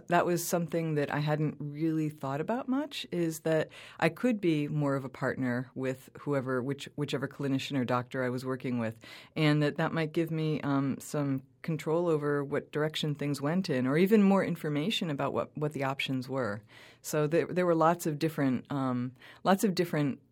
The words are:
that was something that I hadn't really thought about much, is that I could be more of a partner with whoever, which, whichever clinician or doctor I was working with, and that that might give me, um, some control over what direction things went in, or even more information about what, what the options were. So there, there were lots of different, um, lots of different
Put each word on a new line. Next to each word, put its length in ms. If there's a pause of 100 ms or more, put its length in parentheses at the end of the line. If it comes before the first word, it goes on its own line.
that 180
was 200
something 480
that 180
I 60
hadn't 400
really 500
thought 320
about 280
much, 420
is 300
that 280 (300)
I 120
could 300
be 280
more 260
of 100
a 40
partner 680
with 340 (120)
whoever, 420
which, 320
whichever 320
clinician 500
or 80
doctor 380
I 80
was 140
working 340
with, 180 (380)
and 300
that 140
that 140
might 200
give 180
me, 300
um, 400
some 420 (200)
control 460
over 360
what 260
direction 460
things 240
went 280
in, 200
or 100
even 240
more 220
information 680
about 220
what, 260
what 140
the 100
options 460
were. 340 (400)
So 240
there, 200
there 200
were 80
lots 320
of 140
different, 500
um, 420 (300)
lots 220
of 100
different 460 (120)